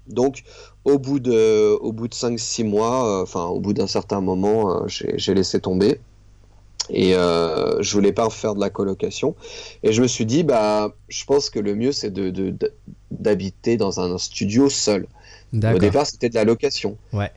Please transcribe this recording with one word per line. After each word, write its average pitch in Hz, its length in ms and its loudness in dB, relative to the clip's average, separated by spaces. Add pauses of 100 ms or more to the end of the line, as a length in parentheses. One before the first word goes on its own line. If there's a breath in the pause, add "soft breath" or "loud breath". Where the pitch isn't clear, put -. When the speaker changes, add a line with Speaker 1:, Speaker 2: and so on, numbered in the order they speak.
Speaker 1:
Donc, 123 360 0 (400 loud breath)
au 139 160 4
bout 135 200 -2
de, 110 600 4
au 117 140 -4
bout 117 160 -6
de - 40 -10
cinq, 117 240 -2
six 113 280 -4
mois, 110 540 0
euh, 92 40 -2
enfin, 90 220 -4
au 92 160 -4
bout 98 120 0
d'un 101 140 0
certain 101 320 -2
moment, 95 640 0
euh, 85 40 -4
j'ai, - 300 -6
j'ai - 160 0
laissé 95 280 2
tomber. 92 380 0 (920)
Et, 92 220 4
euh, 85 720 2
je - 100 -4
voulais 101 200 4
pas 117 180 0
faire 107 240 -4
de 101 40 -4
la 98 120 0
colocation. 98 640 -4 (480 loud breath)
Et 110 100 4
je 113 80 4
me 127 60 4
suis 123 180 -2
dit, 135 180 2
bah, 107 520 0 (120)
je - 180 -10
pense 143 260 2
que 123 80 -4
le 101 160 -2
mieux, 120 160 0
c'est 120 180 -6
de, 95 220 -4
de, 95 180 -2
de, - 220 -4 (400)
d'habiter 101 640 0
dans 98 220 -2
un 90 180 -2
studio 107 520 0
seul. 104 360 -2 (480 loud breath)
Speaker 2:
D'accord. 110 220 2
Speaker 1:
Au 92 40 2
départ, 104 280 4
c'était - 220 -4
de 117 60 -6
la 110 100 2
location. 113 520 -2 (160)
Speaker 2:
Ouais. 101 240 -4